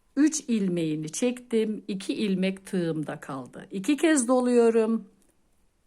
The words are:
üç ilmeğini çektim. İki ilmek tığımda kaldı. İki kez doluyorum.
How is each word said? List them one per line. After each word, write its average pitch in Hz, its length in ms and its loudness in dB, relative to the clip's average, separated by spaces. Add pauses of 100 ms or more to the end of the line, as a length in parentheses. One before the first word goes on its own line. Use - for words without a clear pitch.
(160)
üç 294 240 2
ilmeğini 165 720 -2
çektim. 226 760 -2
İki 208 260 -6
ilmek 190 520 -2
tığımda 156 540 -4
kaldı. - 500 -12
İki 202 260 -2
kez 285 320 2
doluyorum. 233 800 4 (800)